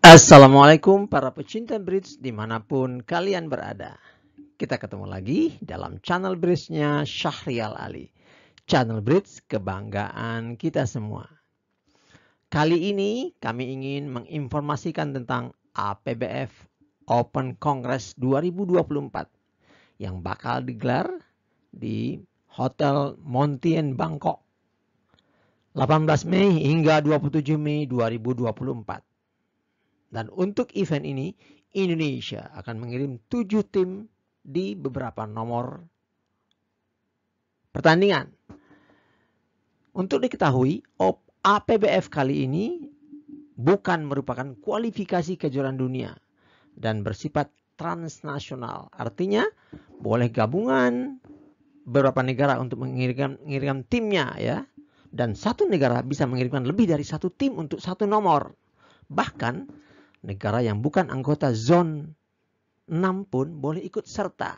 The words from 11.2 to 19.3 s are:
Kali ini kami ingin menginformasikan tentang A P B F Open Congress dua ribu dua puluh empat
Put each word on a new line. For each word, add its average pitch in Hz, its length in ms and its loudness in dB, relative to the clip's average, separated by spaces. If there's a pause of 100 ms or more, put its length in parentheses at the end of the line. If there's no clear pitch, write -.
Kali 165 400 2
ini 208 480 -2
kami 120 320 -8
ingin 139 400 -8
menginformasikan 147 1040 -6
tentang 123 400 -8 (160)
A 101 240 -6
P 117 240 -8
B 120 80 -4 (240)
F - 0 - (560)
Open 120 480 -2
Congress 131 640 -6
dua 135 240 0
ribu 180 240 -4
dua 175 160 2
puluh 143 240 -6
empat - 240 -12 (720)